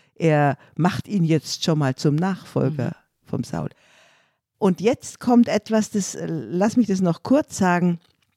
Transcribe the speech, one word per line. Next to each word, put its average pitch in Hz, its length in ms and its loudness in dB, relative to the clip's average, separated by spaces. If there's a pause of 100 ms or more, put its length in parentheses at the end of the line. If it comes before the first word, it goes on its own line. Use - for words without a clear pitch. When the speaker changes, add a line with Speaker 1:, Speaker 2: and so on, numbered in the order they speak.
(160)
Speaker 1:
er 147 420 2 (180)
macht 175 320 -2
ihn 202 160 0
jetzt 156 400 -2
schon 165 160 0
mal 135 160 0
zum 147 200 0
Nachfolger 156 720 -4
Speaker 2:
Mhm. - 400 -16
Speaker 1:
vom - 140 -6
Saul. - 260 -8 (880)
Und 190 240 0
jetzt - 380 -2
kommt 240 280 4
etwas, 214 440 -2
das, 202 240 -4
äh, - 120 -8
lass 165 500 -2
mich 233 100 4
das 190 140 -2
noch 170 220 0
kurz - 340 0
sagen, 175 420 2 (380)